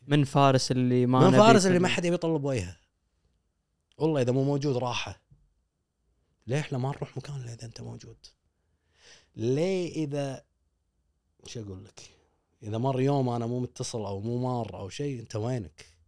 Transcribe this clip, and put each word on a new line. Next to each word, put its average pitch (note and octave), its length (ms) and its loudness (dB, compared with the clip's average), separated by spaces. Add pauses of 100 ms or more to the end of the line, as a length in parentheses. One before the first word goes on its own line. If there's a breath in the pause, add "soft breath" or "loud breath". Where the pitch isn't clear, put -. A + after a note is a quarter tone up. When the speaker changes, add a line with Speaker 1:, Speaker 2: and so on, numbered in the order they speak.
Speaker 1:
من C#3+ 180 4
فارس C3+ 460 4
اللي B2 360 2
ما C3 140 4
Speaker 2:
من D#3+ 60 8
Speaker 1:
نبي F#3+ 100 8
Speaker 2:
فارس G#3 300 8
اللي F#3 100 4
Speaker 1:
يكون F3+ 120 2
Speaker 2:
ما - 60 0
حد F3 100 -2
يبي F3 100 0
يطلب E3 300 -2
وجهه. G#2+ 320 -4 (1200)
"والله D3 240 0
إذا B2 100 0
مو C3+ 120 2
موجود C#3 320 0
راحة." A#2+ 460 -6 (1200)
ليه C3 140 -2
إحنا C#3+ 180 -6
ما B2 100 -4
نروح - 280 -10
مكان C#3+ 200 -12
إلا A#2+ 160 -12
إذا A#2 140 -16
أنت A2 140 -18
موجود؟ A#2 460 -16 (1080 soft breath)
ليه D#3+ 560 -2
إذا، C#3+ 520 -6 (1000)
شو A#2 160 -12
أقول G2 220 -14
لك؟ - 160 -20 (600)
إذا G#2+ 160 -4
مر B2+ 220 0
يوم C3+ 280 2
أنا A#2+ 180 -2
مو B2 140 -4
متصل A#2+ 440 -8
أو G2 160 -6
مو A#2+ 220 -4
مار A#2+ 360 -4
أو G2 100 -10
شيء، C#3 320 -8
أنت A2 160 -12
وينك؟ A2+ 500 -6 (220)